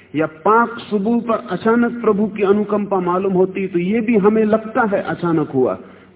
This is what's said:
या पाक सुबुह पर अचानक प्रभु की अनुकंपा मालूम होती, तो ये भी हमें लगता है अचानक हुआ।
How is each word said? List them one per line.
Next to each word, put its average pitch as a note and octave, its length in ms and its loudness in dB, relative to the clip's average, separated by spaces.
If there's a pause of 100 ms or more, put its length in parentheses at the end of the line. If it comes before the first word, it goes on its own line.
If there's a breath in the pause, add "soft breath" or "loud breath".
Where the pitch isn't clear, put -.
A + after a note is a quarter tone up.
(140 loud breath)
या D#3 120 0
पाक A3+ 520 0
सुबुह G#3+ 420 -2
पर A#3 140 -2
अचानक A3+ 680 0
प्रभु G#3+ 240 2
की G#3 160 -4
अनुकंपा G3+ 580 0
मालूम F#3 320 -2
होती, F#3+ 340 0
तो E3+ 120 -2
ये F#3+ 220 0
भी A3+ 160 0
हमें G#3+ 280 4
लगता G#3+ 380 0
है G3+ 200 0
अचानक E3 460 -2
हुआ। A#2 300 0 (380 loud breath)